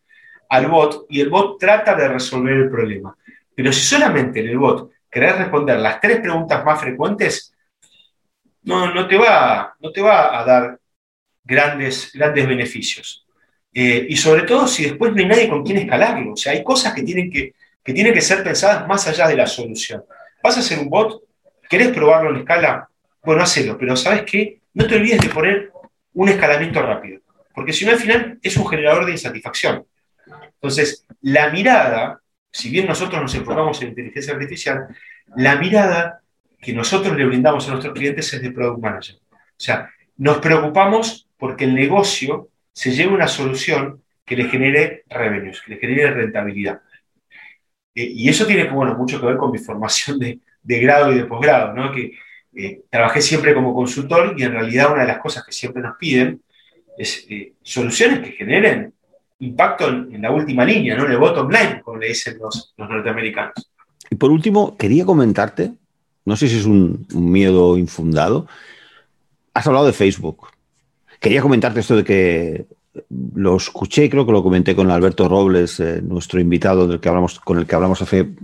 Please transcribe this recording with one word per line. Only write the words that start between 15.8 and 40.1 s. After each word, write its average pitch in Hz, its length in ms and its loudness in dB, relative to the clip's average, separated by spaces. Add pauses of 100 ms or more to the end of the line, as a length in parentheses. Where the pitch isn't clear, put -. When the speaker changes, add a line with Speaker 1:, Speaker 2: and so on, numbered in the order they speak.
Speaker 1:
O - 20 -14
sea, 139 160 -4
hay 160 100 -2
cosas 254 320 -2
que 139 80 -8
tienen 180 260 -4
que, 143 260 -6 (280)
que 131 100 -8
tienen 131 220 2
que 165 60 2
ser - 240 -2
pensadas 190 420 0
más 196 220 -2
allá 160 180 0
de 147 100 2
la 120 120 2
solución. 113 560 -10 (380)
¿Vas 247 140 2
a 240 40 -2
hacer 160 180 -4
un 143 100 -6
bot? 214 360 -2 (440)
¿Querés 233 200 2
probarlo 156 420 4
en 131 60 -4
escala? 160 520 -2 (360)
Bueno, 160 180 2
hacelo, 113 340 -2
pero 127 200 -2
¿sabes 202 260 0
qué? - 380 -6 (140)
No 220 120 0
te 226 80 0
olvides 214 260 2
de - 80 2
poner 196 440 -2 (400)
un 190 160 2
escalamiento 160 540 2
rápido, 101 380 -6 (320)
porque 143 200 -10
si 190 120 -4
no, 220 60 2
al 240 80 4
final 233 420 -2
es - 160 -4
un - 120 -2
generador 156 380 2
de 175 60 -4
insatisfacción. - 720 -6 (720)
Entonces, 143 500 -4 (180)
la 147 280 2
mirada, 156 720 2 (320)
si - 180 -12
bien 185 160 -2
nosotros 175 340 -4
nos 131 140 -6
enfocamos 147 480 -4
en 120 60 -8
inteligencia 127 460 -10
artificial, 135 520 -8 (500)
la 143 200 2
mirada 175 640 0 (400)
que 123 120 -10
nosotros 170 440 -2
le 139 100 2
brindamos 127 400 0
a 139 60 -8
nuestros 135 200 -8
clientes 143 400 -6
es 127 80 -8
de 127 120 -10
product 120 280 -4
manager. 104 360 -10 (160)
O - 40 -20 (220)
sea, - 320 -6 (260)